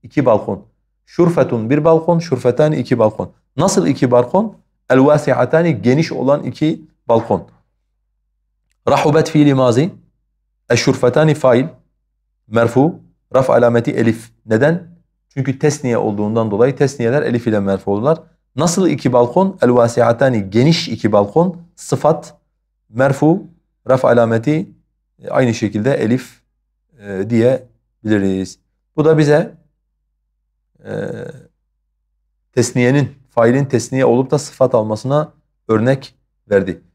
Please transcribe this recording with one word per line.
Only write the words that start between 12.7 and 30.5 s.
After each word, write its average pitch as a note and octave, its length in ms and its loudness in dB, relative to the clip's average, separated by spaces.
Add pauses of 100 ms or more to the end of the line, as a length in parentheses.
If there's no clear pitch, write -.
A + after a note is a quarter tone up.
Raf C3 140 2
alameti A#2+ 420 2
elif. A#2 400 -2 (140)
Neden? C#3 520 -2 (400)
Çünkü C3+ 220 -6
tesniye C3 380 -2
olduğundan G#2+ 540 -2
dolayı B2 240 0
tesniyeler C3+ 460 -2
elif A#2 260 -4
ile G#2+ 120 0
merfu G2 320 -2
olurlar. B2+ 280 -2 (360)
Nasıl E3+ 320 0
iki B2 260 -2
balkon? F3 480 0
El B2 120 2
vasiatani, A#2 760 0
geniş C3 380 2
iki A2 240 -4
balkon. D#3 500 0 (140)
Sıfat, - 600 -4 (520)
merfu, C#3 580 0 (420)
raf B2+ 160 2
alameti, A#2+ 640 0 (540)
e, - 60 -14
aynı B2+ 240 0
şekilde A2 400 -2
elif, B2 480 -4 (580)
e, G2+ 300 -8
diyebiliriz. G#2+ 1300 -2 (360)
Bu D3+ 100 -2
da D#3 120 4
bize, D3+ 380 0 (1300)